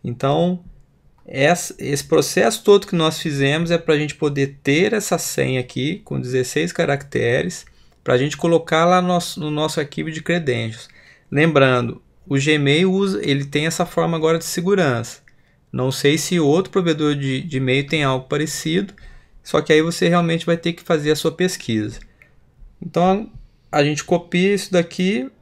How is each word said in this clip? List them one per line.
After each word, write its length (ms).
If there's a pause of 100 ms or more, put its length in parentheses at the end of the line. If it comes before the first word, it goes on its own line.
Então, 600 (600)
essa, 540
esse 240
processo 640
todo 240
que 80
nós 240
fizemos 500
é 80
pra 180
gente 200
poder 480
ter 280
essa 260
senha 420
aqui 440
com 160
dezesseis 520
caracteres, 920 (380)
pra 160
gente 180
colocar 480
lá 160
no 80
nosso, 300
no 120
nosso 280
arquivo 320
de 120
credentials. 680 (400)
Lembrando, 720 (240)
o 120
Gmail 560
usa, 280
ele 240
tem 220
essa 180
forma 320
agora 220
de 60
segurança. 760 (520)
Não 180
sei 260
se 220
outro 320
provedor 460
de, 260
de 140
e-mail 280
tem 200
algo 240
parecido, 680 (480)
só 180
que 120
aí 100
você 260
realmente 380
vai 100
ter 160
que 120
fazer 260
a 60
sua 160
pesquisa. 680 (840)
Então, 480 (440)
a 100
gente 220
copia 500
isso 180
daqui 560 (140)